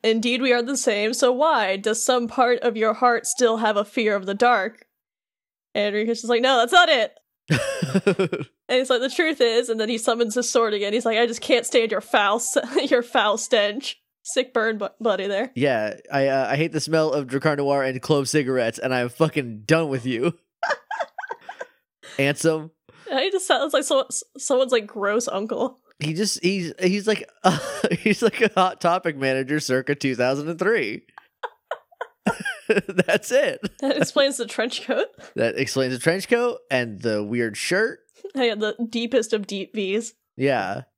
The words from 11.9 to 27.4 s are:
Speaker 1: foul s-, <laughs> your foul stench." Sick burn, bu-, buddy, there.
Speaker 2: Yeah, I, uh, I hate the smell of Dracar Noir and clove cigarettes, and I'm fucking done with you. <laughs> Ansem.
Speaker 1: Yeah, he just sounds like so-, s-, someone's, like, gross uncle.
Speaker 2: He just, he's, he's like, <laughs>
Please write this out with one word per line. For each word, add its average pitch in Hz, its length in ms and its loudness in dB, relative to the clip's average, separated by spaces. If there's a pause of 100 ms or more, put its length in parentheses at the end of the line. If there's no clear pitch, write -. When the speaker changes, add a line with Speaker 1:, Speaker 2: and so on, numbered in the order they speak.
Speaker 1:
foul 208 340 2
s-, - 200 -4 (160)
<laughs> 285 200 0
your 247 100 4
foul 220 380 0
stench." 208 600 0 (220)
Sick 262 320 -4
burn, 226 240 0
bu-, 202 120 -6 (120)
buddy, 220 240 0
there. 202 300 -2
Speaker 2:
Yeah, 117 400 0 (180)
I, 139 140 2
uh, 135 240 0
I 135 60 0
hate 160 140 0
the 156 80 -2
smell 156 320 0
of 139 140 -2
Dracar 139 320 0
Noir 139 240 0
and 131 180 -2
clove 139 300 0
cigarettes, 127 480 0
and 131 160 -4
I'm 123 160 0
fucking 120 560 -4
done 160 240 2
with 127 160 -4
you. 127 320 -2 (260)
<laughs> - 1600 -10
Ansem. 156 500 0 (380)
Speaker 1:
Yeah, 269 140 -2
he 381 100 0
just 370 160 -2
sounds 294 260 2
like 285 120 2
so-, 269 180 2
s-, - 200 -8 (140)
someone's, 262 340 2
like, 226 140 0
gross 208 420 -2
uncle. 220 520 -4 (200)
Speaker 2:
He 151 140 -4
just, 190 300 -2
he's, 175 360 -2
he's 190 280 0
like, 214 280 -2
<laughs> - 80 -20